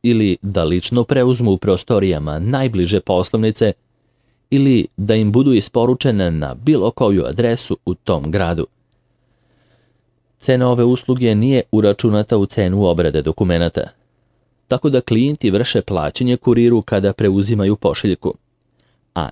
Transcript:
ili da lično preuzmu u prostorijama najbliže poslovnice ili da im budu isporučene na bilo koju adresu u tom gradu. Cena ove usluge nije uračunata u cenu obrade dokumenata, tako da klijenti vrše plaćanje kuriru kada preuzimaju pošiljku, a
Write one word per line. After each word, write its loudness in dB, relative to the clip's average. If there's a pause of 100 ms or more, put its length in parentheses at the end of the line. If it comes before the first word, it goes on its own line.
ili 2
da -2
lično -2
preuzmu 0
u 0
prostorijama -2
najbliže -2
poslovnice 0 (800)
ili 2 (100)
da 0
im 2
budu 4
isporučene 0
na -4
bilo 0
koju 0
adresu -2
u -4
tom -4
gradu. -2 (1700)
Cena 2
ove 2
usluge 0
nije 2 (100)
uračunata 2
u 2
cenu 0
obrade 2
dokumenata, -2 (800)
tako 0
da 2
klijenti 0
vrše 0
plaćanje -2
kuriru 2
kada 0
preuzimaju 0
pošiljku, -2 (800)
a -4